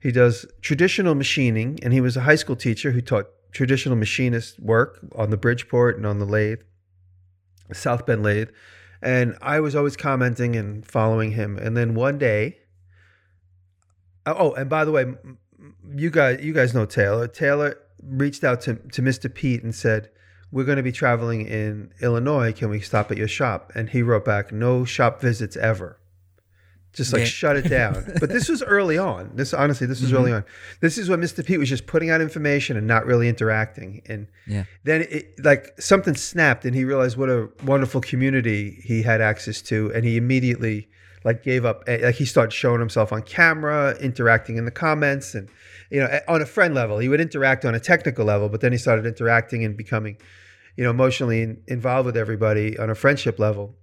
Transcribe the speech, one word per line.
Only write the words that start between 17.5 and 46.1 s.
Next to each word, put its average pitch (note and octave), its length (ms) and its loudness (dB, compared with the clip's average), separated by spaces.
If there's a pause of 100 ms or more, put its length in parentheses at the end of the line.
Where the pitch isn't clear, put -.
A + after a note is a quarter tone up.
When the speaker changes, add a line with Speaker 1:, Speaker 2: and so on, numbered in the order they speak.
Speaker 1:
reached C#3 420 -2
out B2 180 2
to, A#2+ 140 -4
to - 260 -8
Mister B2+ 280 0
Pete B2 340 -2
and A2+ 100 -6
said, G#2+ 360 -2 (420)
"We're C3 140 -2
gonna C#3 180 0
be B2+ 80 -2
traveling A#2 560 -2
in G#2+ 440 -4 (100)
Illinois. B2 520 0
Can A2 160 -4
we G#2 120 -2
stop G#2 300 -2
at G#2 60 -4
your G#2+ 100 -2
shop?" - 480 -4
And A2 140 -4
he B2 120 0
wrote A#2 240 2
back, G2+ 260 0
"No B2 340 0
shop B2 360 0
visits A2+ 360 -2
ever." F#2+ 420 -4 (960)
Just, B2+ 180 -4
like, B2 120 2
Speaker 2:
Yeah. - 20 2
Speaker 1:
shut C#3+ 320 0
it C#3 120 0
down. A#2+ 360 0 (100)
Speaker 2:
<laughs> E3 60 2
Speaker 1:
But D#3 80 0
this A#3+ 180 0
was D#4+ 160 -2
early G3+ 340 2
on. G#2+ 380 -4
This, C3 180 -4
honestly, C#3 320 0
this B2 140 -4
was B2+ 140 2
early B2+ 180 4
Speaker 2:
Mm-hmm. A2+ 60 0
Speaker 1:
on. - 420 -12
This E3 180 0
is F#3+ 120 -4
when F3 100 2
Mister E3+ 240 -4
Pete F3 160 0
was C#3+ 80 0
just C3 200 -4
putting E3 220 0
out D#3+ 120 2
information C#3+ 560 0
and G#2+ 100 -2
not A2+ 180 4
really A#2+ 220 4
interacting. A2 800 -2
And G#2+ 220 -12 (200)
Speaker 2:
Yeah. G2+ 160 -4 (220)
Speaker 1:
then D#3+ 240 0
it, - 340 -12
like, C#3+ 340 4
something F#3+ 380 2
snapped D3+ 480 0
and B2 100 -2
he C3 120 0
realized B2+ 320 0
what C3+ 120 0
a A#2 200 0 (160)
wonderful C3+ 340 2
community A#2 840 0
he A2+ 200 -2
had A2 180 2
access G#2+ 440 -2
to. G#2+ 300 -2
And A2+ 120 0
he A#2 100 2
immediately, A#2+ 720 0 (380)
like, A2+ 180 0
gave B2+ 220 0
up. A2 200 -2
Eh, A#2+ 160 0
like, A#2+ 140 2
he C#3 80 -2
started A#2 300 2
showing A#2+ 260 2
himself A2 320 0
on A2 120 -6
camera, D3+ 760 0
interacting A#2 560 2
in A#2 80 -4
the A#2 80 -4
comments, D3 640 -2
and, G2 140 -8 (420)
you C#3 80 0
know, C3+ 100 2
eh, C#3+ 200 -2